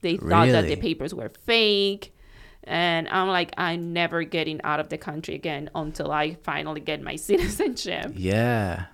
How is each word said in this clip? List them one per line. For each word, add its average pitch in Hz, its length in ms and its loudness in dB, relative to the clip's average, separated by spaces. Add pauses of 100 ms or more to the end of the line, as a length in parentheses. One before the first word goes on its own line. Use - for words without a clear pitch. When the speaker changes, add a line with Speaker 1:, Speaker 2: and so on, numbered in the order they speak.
Speaker 1:
They 170 140 2
thought 165 320 6
that 120 140 6
the 82 80 0
Speaker 2:
Really? - 60 2
Speaker 1:
papers 135 380 -4
were 107 160 -8 (160)
fake. 202 680 2 (500)
And 170 440 0
I'm 185 200 0
like, 175 300 0
"I'm 170 340 -2
never 170 320 0
getting 156 400 -4
out 151 160 0
of 156 80 -6
the 151 100 -4
country 160 360 -8
again 147 400 -6
until 156 360 -4
I 151 320 0
finally 151 380 -6
get 151 220 -6
my - 140 -6
<laughs> - 140 -6
citizenship." 208 840 0
Speaker 2:
Yeah. 95 760 0